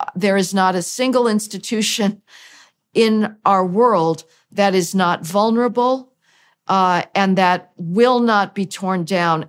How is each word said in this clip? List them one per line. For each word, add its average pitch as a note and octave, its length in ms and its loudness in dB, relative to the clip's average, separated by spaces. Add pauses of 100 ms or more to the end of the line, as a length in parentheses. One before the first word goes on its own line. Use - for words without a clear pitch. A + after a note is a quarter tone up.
(140)
there G3 220 0
is F#3+ 180 -2
not F#3 220 0
a F3 60 -4
single B3+ 440 -2
institution G#3+ 960 -4 (720)
in A3 500 0
our F#3+ 220 2
world F3+ 560 0 (300)
that G3 240 2
is F3 180 0
not F3 320 0
vulnerable, A#3+ 840 0 (560)
uh, F#3 340 2 (140)
and F#3+ 200 2
that F3+ 400 2
will A#3 440 2
not G#3 340 0
be G3+ 100 -4
torn F#3 400 -4
down E3 440 0